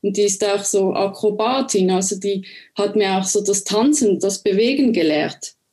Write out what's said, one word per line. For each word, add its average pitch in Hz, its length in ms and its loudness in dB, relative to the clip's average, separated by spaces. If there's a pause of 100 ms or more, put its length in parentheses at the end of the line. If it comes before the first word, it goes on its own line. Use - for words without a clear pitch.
Und 196 140 -2
die 208 60 2
ist 202 220 0
auch 202 180 0
so 196 300 0
Akrobatin, 208 960 0
also 190 260 0
die 196 300 -4 (300)
hat 202 180 -2
mir 190 240 2
auch 190 60 -2
so 196 180 -2
das 196 220 -2
Tanzen, 220 560 2
das 196 240 -2
Bewegen 233 480 2
gelehrt. 156 640 -2 (180)